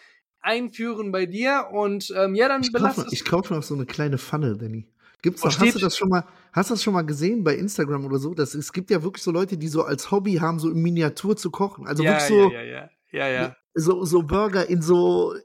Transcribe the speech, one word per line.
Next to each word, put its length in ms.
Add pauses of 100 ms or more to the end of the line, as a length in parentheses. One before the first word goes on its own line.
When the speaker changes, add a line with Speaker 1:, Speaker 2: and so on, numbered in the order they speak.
(400)
Speaker 1:
einführen 720
bei 140
dir. 460
Und, 440
ähm, 180
ja, 140
dann 140
Speaker 2:
Ich 100
kauf 80
Speaker 1:
belass 160
Speaker 2:
noch, 100
Speaker 1:
es. 60
Speaker 2:
ich 120
kauf 260
noch 120
so 120
eine 120
kleine 320
Pfanne, 380
Danny. 320 (340)
Gibt's 200
Speaker 1:
Oh, 40
Speaker 2:
noch, 60
hast 80
du 60
Speaker 1:
Stäbchen. 160
Speaker 2:
das 140
schon 140
mal, 140 (280)
hast 180
du 40
das 80
schon 120
mal 80
gesehen 420
bei 120
Instagram 480
oder 140
so? 160
Das, 200
es 180
gibt 180
ja 120
wirklich 200
so 80
Leute, 260
die 120
so 140
als 280
Hobby 240
haben, 240
so 120
in 120
Miniatur 540
zu 140
kochen. 360
Also 160
Speaker 1:
Ja, 100
Speaker 2:
wirklich 160
so, 220
Speaker 1:
ja, 120
ja, 0
ja. 280 (200)
Ja, 180
ja. 280 (180)
Speaker 2:
so, 300
so 180
Burger 460
in 140
so, 520 (100)